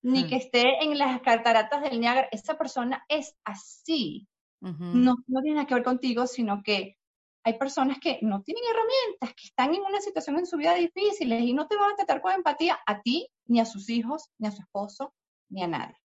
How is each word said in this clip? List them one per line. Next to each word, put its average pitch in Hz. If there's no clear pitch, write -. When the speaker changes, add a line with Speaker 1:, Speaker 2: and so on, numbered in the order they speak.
Speaker 1:
ni 254
Speaker 2:
Hmm. -
Speaker 1:
que 254
esté 254
en 294
las 262
cataratas 233
del 254
Niágara. 247
Esa 302
persona 254
es 294
así. 208
Speaker 2:
Ujú. 175
Speaker 1:
No, 247
no 262
tiene 302
nada 285
que 269
ver 247
contigo, 247
sino 202
que 196
hay 226
personas 269
que 330
no 202
tienen 466
herramientas, 453
que -
están 277
en 403
una 392
situación 330
en 359
su 349
vida 320
difícil 359
y 233
no 302
te 415
van 403
a 403
tratar -
con 370
empatía 339
a 202
ti, 320
ni 233
a 220
sus 202
hijos, 240
ni 214
a 202
su 202
esposo, 208
ni 190
a 175
nadie. -